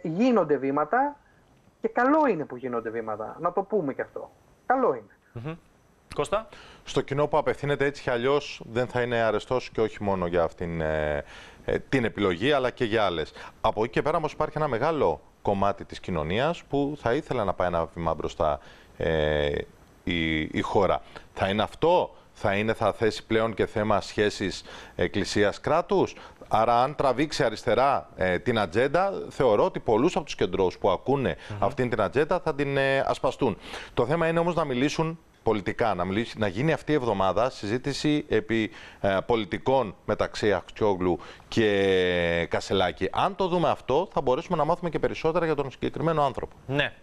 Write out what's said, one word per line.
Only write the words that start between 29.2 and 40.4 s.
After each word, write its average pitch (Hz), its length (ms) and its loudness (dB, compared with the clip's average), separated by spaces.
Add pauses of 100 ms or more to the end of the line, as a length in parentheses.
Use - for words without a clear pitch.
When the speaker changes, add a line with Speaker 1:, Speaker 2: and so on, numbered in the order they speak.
Speaker 3:
θεωρώ 123 360 4
ότι 185 140 -2
πολλούς 123 360 2
από 160 100 -2
τους - 100 -10
κεντρώους 92 420 0
που 107 120 2
ακούνε 104 480 0 (120)
Speaker 2:
Μμμ. 107 140 -6
Speaker 3:
αυτήν 123 260 0
την 107 120 0
ατζέντα 151 380 2
θα 156 160 -2
την, 139 220 -2
ε, 135 220 2
ασπαστούν. - 580 0 (360)
Το 127 120 2
θέμα 160 220 2
είναι 165 120 2
όμως 170 160 2
να 165 80 2
μιλήσουν 147 560 0 (240)
πολιτικά, 107 500 0
να 90 120 -2
μιλήσει, 104 340 -2
να 107 80 2
γίνει 123 260 0
αυτή - 180 -2
η 151 40 4
εβδομάδα 104 540 2
συζήτηση 131 800 -2
επί, 110 420 0 (300)
ε, 98 240 2
πολιτικών 113 720 0 (100)
μεταξύ 101 480 0